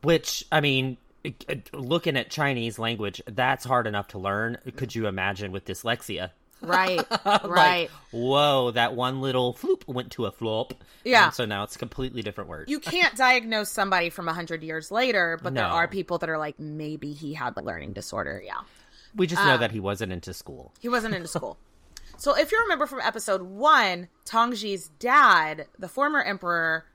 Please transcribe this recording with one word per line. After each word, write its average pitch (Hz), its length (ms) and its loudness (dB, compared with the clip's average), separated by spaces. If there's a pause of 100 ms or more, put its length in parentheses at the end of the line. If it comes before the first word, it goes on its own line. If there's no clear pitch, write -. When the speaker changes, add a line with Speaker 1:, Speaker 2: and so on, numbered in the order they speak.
Speaker 1:
Which, - 500 2
I 156 100 6
mean, 131 360 2 (260)
it, - 240 -10
it, - 260 -8
looking 143 440 0
at 117 120 -4
Chinese 123 480 -2
language, 110 500 -4
that's 127 380 0
hard 123 220 2
enough 104 220 -4
to 101 100 -10
learn. 104 380 -2 (180)
Could 120 200 -6
you 110 120 -2
imagine 98 440 -4
with 95 140 -8
dyslexia? 95 680 -6 (300)
Speaker 2:
Right, 180 380 2 (120)
Speaker 1:
<laughs> - 140 -2
Like, 202 200 4
Speaker 2:
right. 175 440 4 (220)
Speaker 1:
whoa, 131 600 4
that 120 240 2
one 127 240 -2
little 127 340 2
floop 370 340 -2
went 127 240 -6
to 120 140 -4
a 98 60 -2
flop. 113 420 -4 (300)
Speaker 2:
Yeah. 226 220 8
Speaker 1:
And 160 80 2
so 123 120 -2
now 104 180 -2
it's - 120 -10
a - 40 -18
completely 127 420 -6
different 101 280 -8
word. 80 200 -12
Speaker 2:
You 294 100 -4
can't 339 380 0
diagnose 226 520 2
somebody 190 400 2
from 170 200 -6
a 160 40 -2
hundred 165 300 -6
years 160 280 -8
later, 196 520 2
but 175 100 -4
there 113 140 2
Speaker 1:
No. 85 60 0
Speaker 2:
are 170 160 2
people 175 300 -4
that 160 100 -4
are 160 80 -2
like, 151 220 -6
"Maybe 151 520 -8
he 147 220 -8
had 127 220 -6
the - 60 -8
learning 82 300 -8
disorder." 92 540 -6
Yeah. - 160 -8 (540)
Speaker 1:
We 180 120 2
just 175 160 0
know 185 120 6
Speaker 2:
Um, 120 40 2
Speaker 1:
that 113 120 2
he 107 100 -6
wasn't 98 320 -2
into 90 200 -8
school. - 460 -16
Speaker 2:
He 233 100 -8
wasn't 226 260 0
into 170 120 -8
school. 135 360 -6
<laughs> - 40 -20 (480)
So - 200 2
if 294 180 2
you 440 80 4
remember 330 240 2
from 269 160 -8
episode 214 400 -2
one, 196 680 2 (180)
Tongji's 214 640 -2 (100)
dad, 185 680 6 (120)
the 180 120 -10
former 285 320 0
emperor 170 720 -2